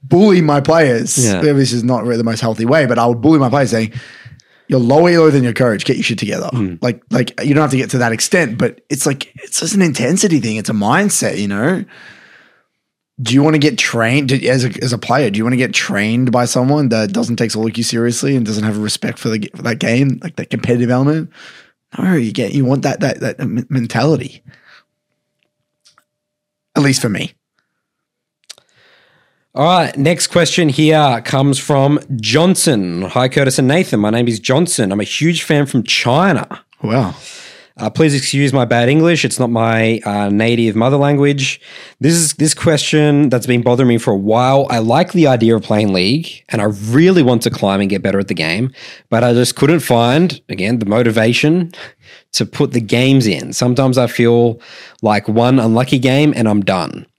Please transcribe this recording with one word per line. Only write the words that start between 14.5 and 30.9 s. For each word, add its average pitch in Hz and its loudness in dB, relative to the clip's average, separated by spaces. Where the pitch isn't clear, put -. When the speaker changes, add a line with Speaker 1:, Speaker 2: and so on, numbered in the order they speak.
Speaker 1:
a, 104 -6
as 127 -2
a - -4
player, 123 0
do 101 -4
you 110 -2
wanna 123 0
get 120 -2
trained 113 -2
by 123 2
someone 131 0
that 107 -2
doesn't - -4
take 113 -2
solo 110 -4
queue 113 -6
seriously 120 -2
and 120 -2
doesn't 107 -4
have 107 -2
a 107 -4
respect - -6
for 135 -6
the, 110 -4
for - -16
that 117 -6
game, 123 0
like, - -12
that - -10
competitive 120 -2
element? 147 -2
No, 185 0
you 117 -2
get, 117 -4
you 139 0
want 131 0
that, - -4
that, - -4
that 123 -8
m-, 123 -6
mentality. 127 -2
At 151 0
least 139 0
for 120 -2
me. 90 -8
Speaker 2:
All 135 0
right, 175 0
next 151 0
question 165 0
here 147 2